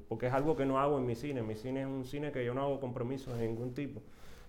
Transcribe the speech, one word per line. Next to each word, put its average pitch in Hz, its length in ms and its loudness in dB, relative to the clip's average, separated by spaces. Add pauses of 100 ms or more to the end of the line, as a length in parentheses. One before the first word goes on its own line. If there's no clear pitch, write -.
porque 123 180 0
es 127 60 4
algo 147 240 6
que 135 80 4
no 135 140 4
hago 143 180 6
en 127 80 2
mi 120 100 2
cine. 135 260 -2
Mi 107 140 -2
cine 131 280 -2
es 135 40 -2
un 135 160 -2
cine 143 300 -4
que 127 100 0
yo 120 100 0
no 135 80 0
hago 139 200 2
compromisos 123 580 -2
de 113 80 2
ningún 120 260 -2
tipo, 120 280 -4 (480)